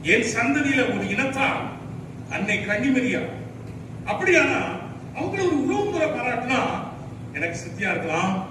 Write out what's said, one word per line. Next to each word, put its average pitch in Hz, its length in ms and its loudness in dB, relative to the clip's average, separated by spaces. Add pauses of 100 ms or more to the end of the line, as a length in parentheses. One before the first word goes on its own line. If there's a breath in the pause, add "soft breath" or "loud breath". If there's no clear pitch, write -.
(120)
என் 220 220 4
சந்ததியில 277 460 2 (140)
ஒரு 196 100 -2 (100)
இனத்தார் 269 480 0 (720)
அன்னை 196 240 0 (100)
கன்னிமரியா. 247 540 2 (880)
அப்படியானா 349 500 4 (560)
அவங்கள 392 300 -2
ஒரு 320 180 4
உறவு 403 280 2
முறை 311 240 2
பாராட்டினா 247 440 0 (760)
எனக்கு 170 260 -2
சித்தியா - 300 -4
இருக்கலாம் 175 420 2 (160)